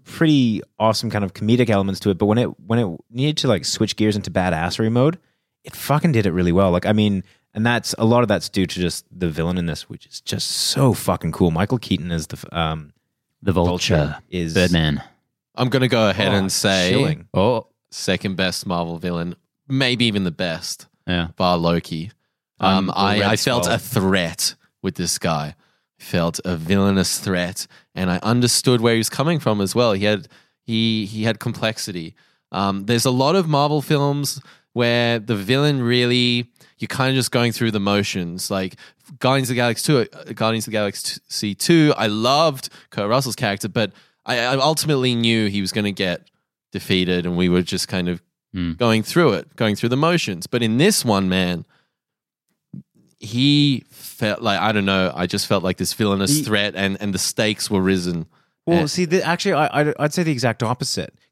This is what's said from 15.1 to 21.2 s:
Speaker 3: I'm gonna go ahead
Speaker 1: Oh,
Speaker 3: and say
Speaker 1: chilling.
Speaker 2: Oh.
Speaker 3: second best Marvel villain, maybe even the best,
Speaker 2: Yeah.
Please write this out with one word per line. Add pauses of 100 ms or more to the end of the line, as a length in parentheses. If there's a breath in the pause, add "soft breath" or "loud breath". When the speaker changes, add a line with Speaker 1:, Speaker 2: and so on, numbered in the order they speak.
Speaker 3:
I'm
gonna
go
ahead
Speaker 1:
Oh,
Speaker 3:
and
say
Speaker 1:
chilling.
Speaker 2:
Oh. (240)
Speaker 3:
second
best
Marvel
villain, (320)
maybe
even
the
best, (180)
Speaker 2:
Yeah.